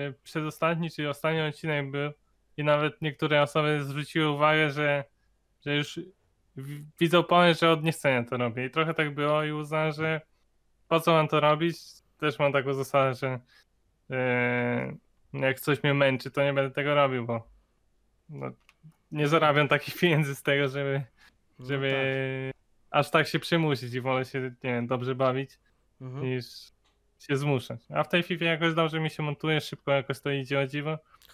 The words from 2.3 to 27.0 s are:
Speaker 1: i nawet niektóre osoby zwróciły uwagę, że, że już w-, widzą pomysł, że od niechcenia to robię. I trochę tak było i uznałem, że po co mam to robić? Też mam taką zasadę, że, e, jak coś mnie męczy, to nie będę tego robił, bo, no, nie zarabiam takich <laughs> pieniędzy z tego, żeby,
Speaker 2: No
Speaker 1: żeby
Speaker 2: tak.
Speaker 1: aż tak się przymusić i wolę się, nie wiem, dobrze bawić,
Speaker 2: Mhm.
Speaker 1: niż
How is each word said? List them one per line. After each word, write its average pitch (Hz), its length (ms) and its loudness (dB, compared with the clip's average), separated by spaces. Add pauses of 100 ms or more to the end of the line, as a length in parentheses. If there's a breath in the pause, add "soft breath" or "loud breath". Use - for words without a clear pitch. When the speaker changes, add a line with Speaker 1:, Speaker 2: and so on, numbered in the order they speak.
Speaker 1:
i 151 80 -4
nawet 147 380 2
niektóre 151 400 2
osoby 151 420 0
zwróciły 147 460 -2
uwagę, 151 400 2
że, 143 340 -2 (600)
że 147 100 0
już 147 240 -4 (560)
w-, 143 260 -12 (180)
widzą 170 220 6
pomysł, 175 380 6
że 165 120 6
od 156 120 2
niechcenia 135 400 2
to 127 120 -4
robię. 123 300 -2
I 127 40 -8
trochę 160 240 0
tak 151 200 -2
było 147 300 0
i 151 80 -4
uznałem, 151 400 -2
że 156 280 -4 (680)
po 165 120 4
co 170 120 4
mam 156 160 6
to 151 120 4
robić? 151 360 4 (420)
Też 151 200 -2
mam 143 140 4
taką 139 220 0
zasadę, 135 400 2
że, 127 260 -6 (680 soft breath)
e, 123 840 0 (360)
jak 135 280 -2
coś 143 220 0
mnie 143 120 2
męczy, 135 360 2
to 139 140 0
nie 139 80 0
będę 135 220 0
tego 147 200 0
robił, 131 320 2
bo, 117 220 -4 (800)
no, 139 180 -12 (640)
nie 151 160 0
zarabiam 151 400 4
takich - 280 0
<laughs> - 40 -14
pieniędzy 151 340 2
z - 80 -12
tego, 143 260 0
żeby, 139 340 -4 (560 soft breath)
Speaker 2:
No 127 80 -16
Speaker 1:
żeby 135 840 -2
Speaker 2:
tak. - 100 -20 (380)
Speaker 1:
aż 143 100 -2
tak 156 160 4
się - 120 -2
przymusić 143 560 0
i 127 60 -4
wolę 131 240 0
się, 131 160 -6
nie 127 100 -6 (220)
wiem, 120 140 -2
dobrze 123 280 -2
bawić, 131 440 0 (420)
Speaker 2:
Mhm. 131 240 -10
Speaker 1:
niż 127 200 -4 (760)